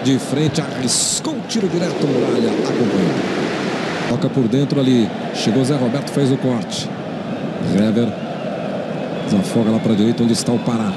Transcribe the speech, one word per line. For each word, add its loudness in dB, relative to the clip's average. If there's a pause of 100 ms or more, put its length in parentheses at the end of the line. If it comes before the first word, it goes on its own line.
de 2
frente. 0
Arriscou -2
o -4
tiro 0
direto. 0
Muralha 2
acompanhou. 0 (920)
Toca 0
por 2
dentro 2
ali. 4 (240)
Chegou 2
Zé 2
Roberto, 0
fez 2
o 4
corte. -2 (880)
Hever 2 (1160)
desafoga 2
lá 4
pra 2
direita, 4
onde 4
está 0
o 2
Pará. 0